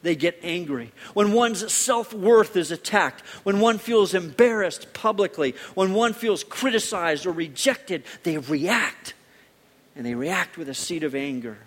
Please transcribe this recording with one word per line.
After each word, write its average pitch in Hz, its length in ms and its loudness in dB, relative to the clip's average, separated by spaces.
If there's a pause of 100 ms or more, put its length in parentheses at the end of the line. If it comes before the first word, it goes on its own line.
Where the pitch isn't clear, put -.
they 170 120 0
get 170 300 -2
angry. 147 480 -6 (200)
When 208 200 2
one's 226 400 2
self-worth 220 840 4
is 160 140 0
attacked, 170 520 0 (200)
when 196 160 2
one 220 200 4
feels 208 360 2
embarrassed 190 800 2
publicly, 190 640 0 (180)
when 190 180 2
one 226 200 2
feels 208 320 -2
criticized 185 840 -2
or 180 60 -2
rejected, 160 720 -2 (180)
they 160 160 -2
react. 156 760 -2 (840)
And 120 100 -10
they 120 80 -4
react 151 420 -4
with 160 120 -10
a 135 60 -10
seed 165 280 -6
of 139 140 -4
anger. 127 500 -8